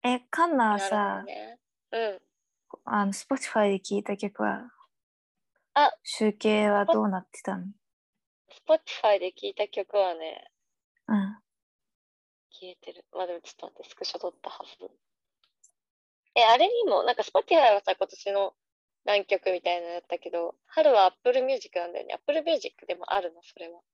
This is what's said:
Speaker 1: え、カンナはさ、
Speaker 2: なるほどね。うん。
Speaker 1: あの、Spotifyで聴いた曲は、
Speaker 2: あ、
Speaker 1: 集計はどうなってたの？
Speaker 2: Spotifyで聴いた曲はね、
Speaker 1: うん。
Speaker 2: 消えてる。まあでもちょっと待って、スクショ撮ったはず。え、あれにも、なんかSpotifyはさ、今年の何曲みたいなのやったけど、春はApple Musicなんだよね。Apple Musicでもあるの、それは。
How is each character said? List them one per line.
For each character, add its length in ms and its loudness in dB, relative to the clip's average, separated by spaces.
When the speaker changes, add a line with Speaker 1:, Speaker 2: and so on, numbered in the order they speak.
Speaker 1:
え、 160 0
カ 180 2
ン 100 0
ナ 140 4
は 80 0
さ、 100 -2
Speaker 2:
な 260 0
る 40 -8
ほ 0 -
ど 60 -14
ね。 340 -16
う 220 -2
ん。 80 -16
Speaker 1:
あ 200 0
の、 80 -2
Spotify 580 0
で 80 -2
聴 180 -4
い 60 -4
た 140 -6
曲 260 -8
は、 280 -4
Speaker 2:
あ、 180 4
Speaker 1:
集 300 -2
計 360 2
は 160 2
ど 180 2
う 60 0
な 100 -4
っ 120 -16
て 100 -20
た 160 -6
の？ 100 -10
Speaker 2:
Spotify 520 2
で 140 -4
聴 140 -10
い 80 -8
た 120 -2
曲 300 -6
は 180 2
ね、 360 -14
Speaker 1:
う 60 0
ん。 300 -4
Speaker 2:
消 220 -20
え 40 -20
て 160 -20
る。 200 -20
ま 100 -8
あ 60 -4
で 60 -6
も 80 -10
ち 80 -20
ょ 20 -20
っ 60 -20
と 100 -16
待 120 -20
っ 40 -18
て、 60 -20
ス 60 -20
ク 100 -10
シ 100 -8
ョ 40 -10
撮 100 -6
っ 120 -14
た 80 -12
は 160 -16
ず。 240 -20
え、 80 6
あ 140 8
れ 100 6
に 180 0
も、 180 2
な 100 0
ん 20 0
か 80 -4
Spotify 500 4
は 80 2
さ、 140 -2
今 120 -4
年 240 -10
の 240 -2
何 200 0
曲 260 0
み 100 -2
た 120 -2
い 80 -4
な 60 -10
の 60 -10
や 60 -8
っ 80 -16
た 120 -8
け 100 -12
ど、 260 -6
春 260 4
は 140 8
Apple 360 2
Music 360 -4
な 80 -6
ん 60 -14
だ 80 -8
よ 40 -12
ね。 80 -10
Apple 300 -2
Music 420 -4
で 100 -6
も 160 -8
あ 80 0
る 140 -8
の、 80 -20
そ 180 -20
れ 100 -14
は。 120 -20